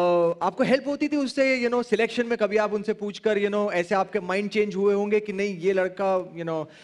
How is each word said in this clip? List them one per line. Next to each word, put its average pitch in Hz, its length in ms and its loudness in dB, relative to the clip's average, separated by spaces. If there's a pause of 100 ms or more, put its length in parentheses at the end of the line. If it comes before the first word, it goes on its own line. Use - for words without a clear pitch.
(420)
आपको 185 220 0
help 254 240 2
होती 285 200 -2
थी 294 100 0
उससे, 269 440 0
you 240 120 0
know, 247 160 -2
selection 226 380 0
में 233 100 0
कभी 208 200 0
आप 208 160 2
उनसे 208 200 -2
पूछकर, 208 460 -2
you 202 100 0
know, 208 240 -2
ऐसे 175 220 0
आपके 190 240 0
mind 190 300 -2
change 208 260 0
हुए 202 180 2
होंगे 208 260 0
कि 208 140 -6
नहीं, 196 240 -4
ये 185 160 0
लड़का, 185 640 -2
you 165 100 -10
know, 160 220 -4 (160)